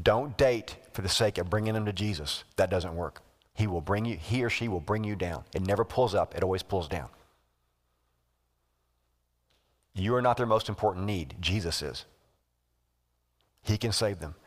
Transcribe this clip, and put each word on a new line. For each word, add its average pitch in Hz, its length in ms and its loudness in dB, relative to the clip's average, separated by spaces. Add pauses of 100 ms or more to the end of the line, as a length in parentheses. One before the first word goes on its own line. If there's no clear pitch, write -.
Don't 113 360 2
date 123 400 2 (160)
for 95 100 -6
the 95 60 -2
sake 104 300 2
of 87 120 -2
bringing 107 240 0
them 107 120 -2
to 104 60 0
Jesus. 90 520 -4 (120)
That 92 140 4
doesn't 82 260 -2
work. 85 260 -6 (320)
He 107 120 0
will 87 140 -2
bring 101 240 0
you, 113 120 -4
he 113 280 -2
or 113 60 0
she 117 180 -2
will 90 120 -2
bring 107 240 0
you 104 100 -2
down. 87 300 -4 (100)
It 98 120 0
never 104 180 4
pulls 113 300 2
up, 87 220 2
it 90 60 -4
always 95 200 2
pulls 87 260 -4
down. 76 200 -6 (2750)
You 101 200 2
are 123 80 4
not 123 140 6
their 120 100 2
most 110 220 2
important 98 380 0
need. 90 340 -4
Jesus 85 420 -2
is. 69 220 -8 (1600)
He 107 140 0
can 113 140 0
save 101 300 0
them. 78 160 -10 (100)